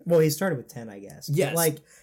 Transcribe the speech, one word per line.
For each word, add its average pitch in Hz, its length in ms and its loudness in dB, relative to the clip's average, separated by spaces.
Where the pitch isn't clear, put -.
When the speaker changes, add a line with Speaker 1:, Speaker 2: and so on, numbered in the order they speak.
Speaker 1:
Well, 170 140 6
he 160 120 6
started 170 260 -2
with 110 100 -12
ten, 113 220 -14
I 98 100 -18
guess. 113 300 -18
But, 143 80 0
Speaker 2:
Yes. 156 180 0
Speaker 1:
like, 160 220 2